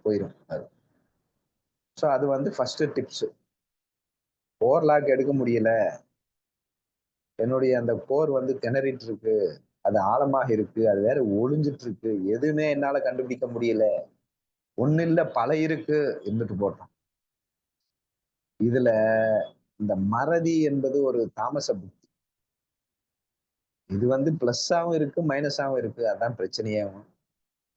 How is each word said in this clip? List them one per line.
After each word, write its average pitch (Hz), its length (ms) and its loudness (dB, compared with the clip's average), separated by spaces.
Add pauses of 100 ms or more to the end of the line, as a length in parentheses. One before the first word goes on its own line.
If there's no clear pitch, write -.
போயிரும் 104 320 -2 (120)
அது. - 220 -10 (1300)
So, 156 140 0
அது 135 160 0
வந்து 139 280 -2
ஃபர்ஸ்ட் 131 280 -2
டிப்ஸ். 139 420 -4 (1300)
கோர் 139 260 4
லாக் 147 240 4
எடுக்க 131 260 2
முடியல, 113 640 2 (1400)
என்னுடைய 127 440 2
அந்த 117 280 -2
கோர் 151 240 2
வந்து 131 300 0
திணறிட்டு 131 420 -2
இருக்கு, 107 580 -2 (200)
அது 101 180 2
ஆழமாக 127 540 2
இருக்கு, 110 360 0
அது 101 120 2
வேற 127 220 2
ஒளிஞ்சிட்டு 135 580 0
இருக்கு, 110 440 -4
எதுவுமே 151 440 0
என்னால 143 320 0
கண்டுபிடிக்க 127 460 -4
முடியல, 117 360 0 (1000)
ஒண்ணு 151 200 4
இல்ல 165 260 2
பல 131 280 0
இருக்கு, 151 680 -2
இருந்துட்டு 104 360 -4
போட்டோம். 98 320 -4 (1700)
இதுல 120 260 2 (840)
இந்த 101 200 -2
மறதி 156 640 0
என்பது 139 420 0
ஒரு 120 300 0
தாமச 127 400 -4
புத்தி. 170 340 -10 (1800)
இது 101 180 0
வந்து 135 240 2
பிளஸ்ஸாவும் 170 600 0
இருக்கு, 151 300 -2
மைனஸாவும் 139 540 -2
இருக்கு, 113 360 -2
அதான் 113 240 -4
பிரச்சனையாகும். 104 680 -6 (720)